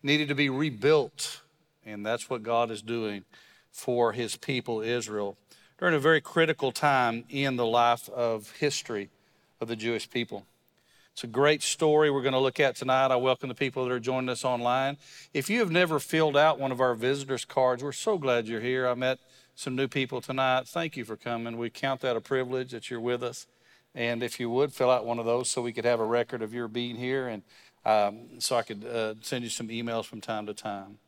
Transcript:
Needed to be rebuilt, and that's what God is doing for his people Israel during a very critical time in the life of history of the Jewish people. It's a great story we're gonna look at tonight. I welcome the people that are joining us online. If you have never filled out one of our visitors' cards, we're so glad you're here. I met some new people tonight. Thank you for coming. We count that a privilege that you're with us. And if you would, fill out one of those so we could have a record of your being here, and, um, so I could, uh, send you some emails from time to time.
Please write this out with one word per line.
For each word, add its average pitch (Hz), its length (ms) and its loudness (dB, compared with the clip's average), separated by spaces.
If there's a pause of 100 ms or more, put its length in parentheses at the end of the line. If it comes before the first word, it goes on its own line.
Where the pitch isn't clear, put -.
Needed 147 260 2
to 143 60 0
be 143 140 2
rebuilt, 139 920 0 (420)
and 104 220 -10
that's 117 240 -4
what 120 120 -4
God 117 280 2
is 107 100 -8
doing 110 440 -4 (460)
for 120 420 2
his 117 240 -4
people 120 440 -4
Israel 107 560 -4 (420)
during 180 160 2
a 147 60 2
very 156 200 6
critical 156 520 0
time 123 560 2
in 135 260 -2
the 123 100 0
life 120 440 4
of 113 500 -2
history 113 500 -2 (520)
of 113 80 -6
the 117 80 -4
Jewish 110 340 -4
people. 107 340 -6 (680)
It's - 100 -12
a 120 60 -10
great 143 340 4
story 151 480 4
we're 139 120 0
gonna 131 180 2
look 135 180 2
at 139 160 4
tonight. 131 380 2
I 127 40 4
welcome 131 320 2
the 123 60 -8
people 131 300 -2
that 123 80 -2
are 123 80 -2
joining 127 280 -2
us 123 160 -6
online. 127 520 0 (360)
If 143 160 -2
you 226 120 2
have 202 100 2
never 160 300 2
filled 156 360 2
out 147 220 6
one 135 140 -2
of 123 80 -4
our 127 140 4
visitors' 135 500 -2
cards, 127 380 2
we're 139 100 -6
so 208 260 0
glad 120 300 2
you're 113 120 -4
here. 127 280 0
I 123 60 2
met 127 260 -2 (340)
some 127 220 -6
new 135 100 0
people 131 340 -4
tonight. 131 460 0
Thank 165 300 -6
you 123 80 -8
for 107 120 -8
coming. 117 400 -6
We 117 140 -4
count 135 300 -4
that 127 160 0
a 110 40 0
privilege 131 520 -2
that 120 180 -12
you're 120 100 -6
with 120 220 0
us. 120 240 -8 (480)
And 120 300 -2
if - 160 -8
you 120 100 -2
would, 139 220 2
fill 127 180 2
out 120 160 2
one 117 140 -2
of 113 60 -4
those 120 220 2
so 127 140 -2
we 120 100 -4
could 113 120 -6
have 120 160 4
a 113 40 2
record 117 380 0
of 107 100 -6
your 120 140 -6
being 120 300 -6
here, 127 320 -4
and, 107 140 -8 (420)
um, 107 560 0
so - 160 -2
I 117 60 2
could, 107 220 -10
uh, 113 380 -4
send 123 220 -4
you 113 60 -6
some 110 180 -6
emails 117 380 -4
from 110 140 -14
time 104 260 -6
to 104 80 -8
time. 101 540 -10